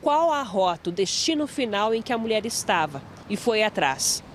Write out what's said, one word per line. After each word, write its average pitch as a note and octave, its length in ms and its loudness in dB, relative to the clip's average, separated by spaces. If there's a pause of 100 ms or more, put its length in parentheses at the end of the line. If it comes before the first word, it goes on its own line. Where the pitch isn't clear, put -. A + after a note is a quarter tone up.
qual D#4 280 4
a C#4+ 120 0
rota, F#3 480 0
o - 20 -2
destino D4 540 0
final A3 480 0
em A3+ 80 -2
que B3+ 100 -6
a A#3 60 0
mulher A3 260 0
estava D#3+ 560 0 (300)
e G#3 60 0
foi G#3+ 260 2
atrás. D#3 600 0 (120)